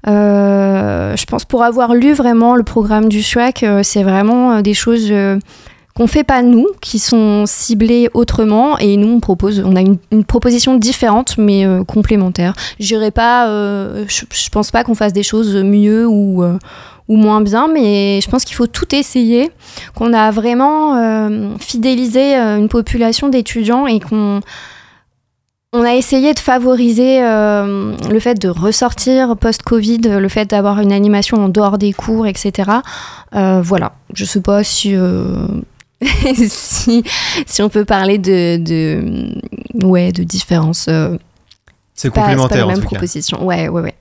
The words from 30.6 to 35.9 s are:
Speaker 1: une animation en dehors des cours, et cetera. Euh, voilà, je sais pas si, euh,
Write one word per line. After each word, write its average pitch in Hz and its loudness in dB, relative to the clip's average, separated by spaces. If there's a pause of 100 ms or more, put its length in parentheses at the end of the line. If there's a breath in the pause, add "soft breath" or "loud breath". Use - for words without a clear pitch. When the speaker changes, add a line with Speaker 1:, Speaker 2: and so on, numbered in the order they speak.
Speaker 1:
une 202 2
animation 202 2
en 202 2
dehors 202 0
des 202 -2
cours, 220 -4
et 196 -4
cetera. 202 -2 (540 loud breath)
Euh, 190 2
voilà, 175 -2 (220)
je 202 -6
sais 190 -2
pas 202 0
si, 202 -2
euh, 180 -2 (560)